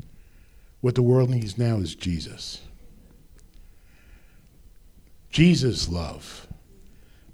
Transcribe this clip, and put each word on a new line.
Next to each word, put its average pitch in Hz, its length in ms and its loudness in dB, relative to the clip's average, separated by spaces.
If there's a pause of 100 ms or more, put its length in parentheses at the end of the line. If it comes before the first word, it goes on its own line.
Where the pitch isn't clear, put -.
(800)
What 123 160 0
the 127 60 4
world 123 280 4
needs 110 280 -4
now 117 220 2
is 85 140 -4
Jesus. - 680 -8 (2750)
Jesus' 131 600 4
love. 80 580 -10 (840)